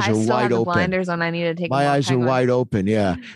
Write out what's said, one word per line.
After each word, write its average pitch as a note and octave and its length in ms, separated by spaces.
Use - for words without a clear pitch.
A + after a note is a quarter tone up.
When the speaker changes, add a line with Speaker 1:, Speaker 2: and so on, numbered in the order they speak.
Speaker 1:
I - 20
Speaker 2:
are A2 40
Speaker 1:
still A2 40
have A2 100
Speaker 2:
wide B2 220
Speaker 1:
the A#2+ 60
Speaker 2:
open. A#2 160
Speaker 1:
blinders F3+ 360
on. E3+ 140
I E3 80
need E3+ 140
to E3 100
take E3+ 160
Speaker 2:
My C#3 140
Speaker 1:
them C#3+ 60
off. C#3+ 60
Speaker 2:
eyes C3 140
are C3 40
Speaker 1:
Hang B2 80
on. A#2+ 60
Speaker 2:
wide B2+ 220
open. A#2 380
Yeah. G#2 260